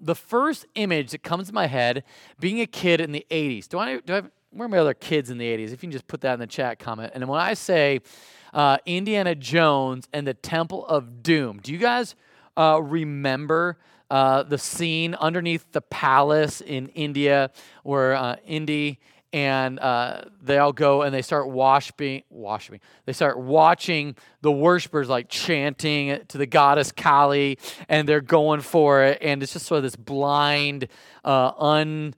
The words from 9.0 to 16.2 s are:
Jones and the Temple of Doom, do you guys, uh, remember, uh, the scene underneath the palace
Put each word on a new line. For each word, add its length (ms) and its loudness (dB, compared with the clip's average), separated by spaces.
Jones 760 0
and 140 -6
the 80 -2
Temple 540 -6
of 340 -4
Doom, 400 0
do 100 -12
you 60 -8
guys, 380 -2
uh, 240 4
remember, 960 -2
uh, 320 4
the 160 -4
scene 560 -4
underneath 600 -2
the 80 -2
palace 800 2